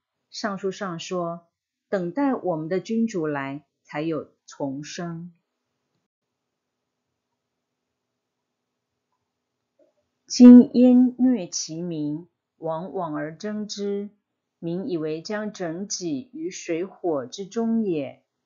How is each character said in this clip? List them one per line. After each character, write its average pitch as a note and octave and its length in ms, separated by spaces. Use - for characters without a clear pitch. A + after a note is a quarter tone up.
上 G3+ 280
书 G3 120
上 F#3 300
说 E3+ 480
：“等 F3+ 220
待 C#4 200
我 F3+ 220
们 D#3 140
的 F#3 100
君 A3+ 300
主 E3+ 180
来， C#3 400
才 D3+ 200
有 D#3+ 300
重 C#3+ 380
生。” E3+ 480
今 B3 480
燕 B3 440
虐 B3 280
其 - 360
民， D#3+ 440
往 D#3+ 380
往 E3 200
而 D3+ 220
征 G#3 320
之。 G3+ 400
民 F3 300
以 F3 80
为 D#3 240
将 G#3+ 320
整 F3 360
己 D3+ 440
于 D#3+ 180
水 F3 360
火 D#3 400
之 F#3+ 200
中 A3+ 380
也。 D3+ 400